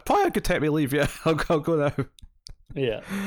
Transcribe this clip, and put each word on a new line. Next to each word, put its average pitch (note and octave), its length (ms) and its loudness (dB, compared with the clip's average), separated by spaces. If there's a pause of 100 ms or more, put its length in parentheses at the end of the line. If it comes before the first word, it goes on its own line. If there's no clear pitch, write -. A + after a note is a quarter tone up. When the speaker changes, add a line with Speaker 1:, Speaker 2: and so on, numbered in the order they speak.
Speaker 1:
probably G4 220 4
a - 40 2
good - 140 -2
time F3 160 2
to D3+ 100 2
leave, D3 220 0
yeah, C#3+ 140 2 (100)
<laughs> - 80 -12
I'll, D#3+ 140 2 (100)
I'll E3 100 2
go E3 160 0
now." C#3+ 300 0 (680)
Speaker 2:
Yeah. B2 280 -2 (240)